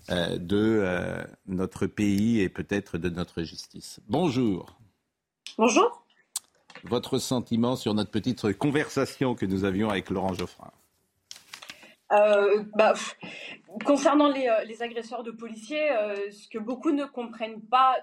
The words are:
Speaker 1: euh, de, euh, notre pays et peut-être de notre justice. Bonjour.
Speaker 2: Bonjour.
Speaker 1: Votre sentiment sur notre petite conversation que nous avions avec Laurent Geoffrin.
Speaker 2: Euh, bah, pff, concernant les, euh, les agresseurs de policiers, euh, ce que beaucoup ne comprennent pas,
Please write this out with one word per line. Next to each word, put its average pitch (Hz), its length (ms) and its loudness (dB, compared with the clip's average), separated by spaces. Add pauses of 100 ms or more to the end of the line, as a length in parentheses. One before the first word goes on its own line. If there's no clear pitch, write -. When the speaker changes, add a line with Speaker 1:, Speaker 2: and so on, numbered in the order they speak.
(100)
Speaker 1:
euh, 90 280 -2
de, 104 440 2
euh, 90 400 -2 (240)
notre 92 400 -4
pays 104 540 2
et 90 80 2
peut-être 95 500 -4
de 87 100 -2
notre 87 360 -6
justice. - 640 -16
Bonjour. 123 680 0 (800)
Speaker 2:
Bonjour. 247 460 4 (840)
Speaker 1:
Votre 120 340 -2
sentiment 117 560 0
sur 117 180 -2
notre 107 200 0
petite 110 400 -2
conversation 139 840 0
que 104 120 -4
nous 95 180 0
avions 101 260 2
avec 95 200 -2
Laurent 95 220 -2
Geoffrin. - 380 -10 (1400)
Speaker 2:
Euh, 208 500 6 (120)
bah, 214 180 6
pff, - 240 -6 (680)
concernant 285 460 6
les, 269 160 0
euh, 220 180 2
les 220 160 -12
agresseurs 233 420 -8
de 233 80 -10
policiers, 233 600 -4
euh, 208 400 -2
ce - 180 -20
que 226 100 -8
beaucoup 247 320 -4
ne 285 140 0
comprennent 226 560 -10
pas, 254 420 4